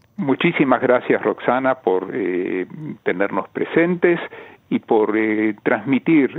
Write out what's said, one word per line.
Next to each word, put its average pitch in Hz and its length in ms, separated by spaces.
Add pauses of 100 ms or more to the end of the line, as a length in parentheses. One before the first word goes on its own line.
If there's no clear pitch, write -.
(180)
Muchísimas 139 640
gracias, 123 400
Roxana, 127 540
por, 92 380
eh, 92 520 (380)
tenernos 98 460
presentes 170 720 (500)
y 117 100
por, 107 360
eh, 107 480
transmitir, 127 760